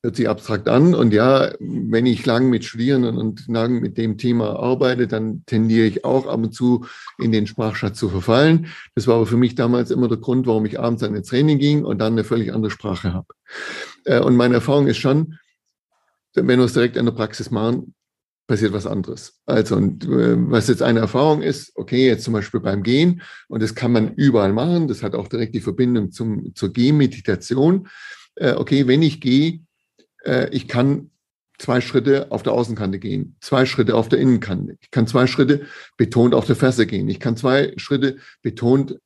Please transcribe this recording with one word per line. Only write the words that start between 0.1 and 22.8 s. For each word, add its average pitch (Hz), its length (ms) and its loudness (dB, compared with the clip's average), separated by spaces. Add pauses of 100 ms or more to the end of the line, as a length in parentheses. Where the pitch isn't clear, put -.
sich 113 120 0
abstrakt 107 400 -4
an. 151 260 6
Und 117 180 2
ja, 131 460 4
wenn 113 480 -2
ich 117 180 0
lang 127 260 2
mit 117 140 -2
Studierenden 120 520 -2
und 110 320 -6
lang 117 320 0
mit 107 180 -6
dem 110 180 -2
Thema 117 420 -2
arbeite, 123 500 0
dann 110 380 -6
tendiere 113 400 2
ich - 180 -2
auch 131 220 0
ab 117 120 -4
und 113 160 -4
zu 123 320 0 (320)
in 113 140 -2
den 107 140 0
Sprachschatz 107 520 -6
zu 110 100 -2
verfallen. 135 580 2 (280)
Das 110 120 -2
war 117 100 4
aber 113 100 2
für 117 100 -2
mich 123 180 2
damals 123 360 0
immer 123 180 0
der 113 100 -2
Grund, 123 280 -2
warum 110 200 2
ich 107 120 -6
abends 117 240 -2
dann 104 120 -4
ins 101 140 -8
Training 143 300 2
ging 147 260 2
und 107 140 -4
dann 110 140 0
eine 110 120 0
völlig 117 280 -2
andere 110 180 -2
Sprache 92 420 -6
habe. 92 140 -8 (760)
Äh, 123 160 2
und 127 160 4
meine 123 180 4
Erfahrung 135 320 2
ist 120 120 0
schon, 156 360 0 (1000)
wenn 123 120 0
wir 127 140 4
es 123 140 2
direkt 120 220 0
in 120 100 0
der 113 60 0
Praxis 113 380 -6
machen, 113 440 -2 (520)
passiert 104 260 0
was 98 140 -6
anderes. - 600 -8
Also, 110 300 0
und, - 280 0
äh, 120 320 2 (140)
was 110 180 2
jetzt 120 140 2
eine 117 180 2
Erfahrung 151 420 2
ist, - 320 -6
okay, 131 320 0
jetzt 113 180 2
zum 113 100 -4
Beispiel 104 260 -4
beim 98 240 -4